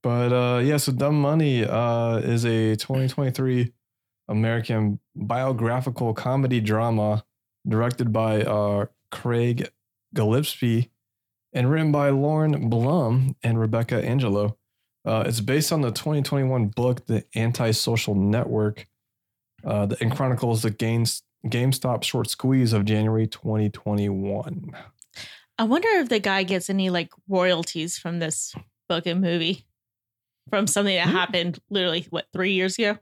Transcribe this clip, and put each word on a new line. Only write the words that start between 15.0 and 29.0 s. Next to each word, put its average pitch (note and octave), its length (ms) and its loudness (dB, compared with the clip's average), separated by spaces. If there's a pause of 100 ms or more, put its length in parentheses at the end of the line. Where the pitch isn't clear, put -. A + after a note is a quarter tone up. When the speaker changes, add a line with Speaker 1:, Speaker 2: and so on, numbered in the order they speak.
Speaker 1:
Uh, A2 220 0
it's A#2 140 -2
based C3+ 320 0
on D#3 100 0
the A#2+ 100 0
twenty D3+ 300 -2
twenty-one C3 460 0
book, B2 380 -2
The A2 180 0 (120)
Antisocial A2+ 760 0
Network, G#2+ 720 0 (760)
uh, G#2 220 0
the, G2 140 -2
and A2+ 140 0
chronicles A#2 480 0
the A2+ 80 0
Games-, A2+ 520 -2 (240)
GameStop B2 560 0
short C3+ 260 -2
squeeze C3 440 2
of G2+ 120 2
January A2 440 2
twenty G#2+ 420 -2
twenty-one. G2+ 1000 -4 (840)
Speaker 2:
I A3+ 60 0
wonder E4 240 2
if F4 220 2
the A3+ 100 2
guy G3 220 0
gets F3+ 260 -2
any, F#3+ 220 0
like, F3 180 -2 (200)
royalties F3 680 0
from E3+ 220 -6
this - 360 -6 (360)
book E3+ 160 -2